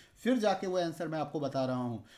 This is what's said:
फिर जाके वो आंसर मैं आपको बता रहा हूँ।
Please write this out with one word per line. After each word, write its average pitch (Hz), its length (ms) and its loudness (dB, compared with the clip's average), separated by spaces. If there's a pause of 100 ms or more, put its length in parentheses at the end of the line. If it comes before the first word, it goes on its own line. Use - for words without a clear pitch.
(180)
फिर 247 200 2
जाके 202 300 2
वो 180 100 0
आंसर 170 300 -2
मैं 156 120 -2
आपको 147 200 -2
बता 135 260 0
रहा 127 100 0
हूँ। 120 300 -4 (120)